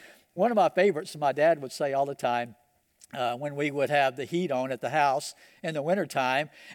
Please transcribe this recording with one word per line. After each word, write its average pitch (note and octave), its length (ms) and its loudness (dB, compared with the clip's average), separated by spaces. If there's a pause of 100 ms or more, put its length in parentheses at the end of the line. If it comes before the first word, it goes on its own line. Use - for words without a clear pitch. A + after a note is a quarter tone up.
(340)
One G#3+ 180 2
of A3+ 40 0
my F3+ 140 4
favorites, F3+ 480 0
my D3 160 0
dad D3 280 4
would C3 120 -10
say D3 180 -2
all C#3 140 0
the C#3 100 -8
time, A#2+ 400 -2 (580)
uh, A#2+ 220 -2
when C#3+ 220 -8
we D3 140 0
would C#3 180 0
have C#3 260 2
the C#3 80 -6
heat E3+ 260 -2
on C3 220 -2
at B2 80 -6
the B2 120 -4
house C#3+ 440 0 (260)
in D#3+ 120 -6
the D3+ 80 -4
wintertime, C#3+ 680 0 (260)